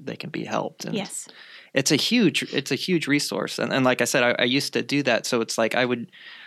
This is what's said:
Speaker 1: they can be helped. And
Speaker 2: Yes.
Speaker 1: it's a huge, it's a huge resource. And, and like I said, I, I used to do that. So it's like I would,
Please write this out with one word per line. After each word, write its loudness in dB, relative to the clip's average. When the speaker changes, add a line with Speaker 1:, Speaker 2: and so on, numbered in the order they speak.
Speaker 1:
they -10
can -12
be -8
helped. -6
And -6
Speaker 2:
Yes. -8
Speaker 1:
it's 2
a 6
huge, 2
it's -2
a 0
huge 0
resource. -2
And, 0
and 2
like 4
I 2
said, 2
I, 4
I 2
used 0
to 0
do 0
that. 2
So 0
it's -4
like 2
I 2
would, -2